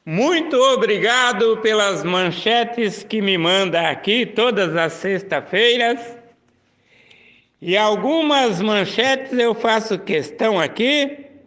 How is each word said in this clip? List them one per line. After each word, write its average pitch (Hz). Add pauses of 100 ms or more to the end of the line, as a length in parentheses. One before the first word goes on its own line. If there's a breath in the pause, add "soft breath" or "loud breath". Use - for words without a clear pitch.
muito 311
obrigado 226
pelas 208
manchetes 196
que 220
me 196
manda 170
aqui 208
todas 202
as 165
sextas-feiras. 208 (1400 soft breath)
E 175
algumas 233
manchetes 226
eu 233
faço 220
questão 185
aqui 277 (200)